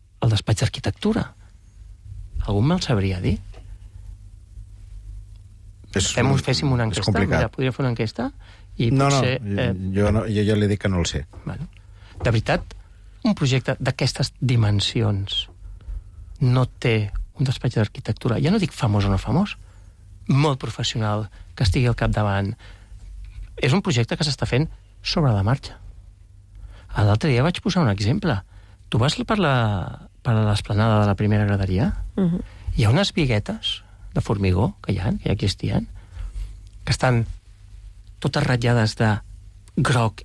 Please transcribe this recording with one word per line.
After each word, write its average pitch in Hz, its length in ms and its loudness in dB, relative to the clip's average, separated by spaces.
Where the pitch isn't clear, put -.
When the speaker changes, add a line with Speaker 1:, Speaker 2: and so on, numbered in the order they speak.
Speaker 1:
el 117 80 2
despatx 107 320 2
d'arquitectura. - 720 -2
Algú 104 160 2
me'l 175 220 2
sabria 95 360 0
dir? 165 200 0
Speaker 2:
És - 160 -2
Speaker 1:
Fem, - 160 2
Speaker 2:
un-, 135 80 4
Speaker 1:
féssim 131 340 -2
una 120 120 2
Speaker 2:
és 110 80 0
Speaker 1:
enquesta. 98 200 -4
Speaker 2:
complicat. - 280 0
Speaker 1:
Mira, 117 100 0
podria 131 240 -2
fer 139 100 -4
una 127 120 0
enquesta 113 320 -4
i 117 140 2
Speaker 2:
No, 135 180 4
no, 139 120 4
Speaker 1:
potser, 127 200 0
Speaker 2:
jo, 101 220 -2
Speaker 1:
eh, 117 100 0
Speaker 2:
jo 104 180 4
no, 107 140 2
jo 104 180 0
ja 107 100 4
li 104 140 2
dic 104 140 0
que 101 60 0
no 92 100 2
el 82 100 0
sé. - 160 -6
Speaker 1:
Bueno, 151 220 -8
de - 80 0
veritat, 117 460 -2
un 214 120 2
projecte 135 440 0
d'aquestes - 600 -2
dimensions 107 1080 0
no 127 280 4
té 110 440 0
un 135 80 2
despatx 123 320 -2
d'arquitectura, - 600 -2
ja 151 100 4
no 226 100 4
dic 165 120 -2
famós 104 320 2
o 98 40 2
no 95 80 4
famós, 160 400 0
molt 139 320 4
professional, 110 680 -2
que - 100 0
estigui 123 220 4
al 117 100 2
capdavant. 101 540 0
És 131 160 2
un 196 80 4
projecte 143 360 0
que 160 100 -4
s'està - 180 -4
fent 147 220 0
sobre 147 320 2
la 98 100 2
marxa. - 360 -2
A - 100 2
l'altre 107 280 4
dia 120 120 4
vaig 175 180 0
posar 185 200 0
un 123 80 4
exemple. 113 460 0
Tu 120 120 2
vas 139 140 2
per 220 140 0
la, 120 680 0
per 120 140 0
l'esplanada 107 680 2
de 104 60 6
la 101 80 4
primera 104 300 2
graderia? 101 480 2
Speaker 3:
Mhm. 185 260 2
Speaker 1:
Hi 143 80 4
ha 104 60 6
unes 190 220 2
biguetes 147 680 -2
de - 80 0
formigó 98 600 2
que 101 100 -2
hi 92 60 0
ha, 92 180 0
que - 120 -2
ja - 40 2
existien, 107 540 -2
que - 80 -2
estan 120 320 2
totes 143 260 0
ratllades 120 520 2
de 110 120 2
groc 120 500 0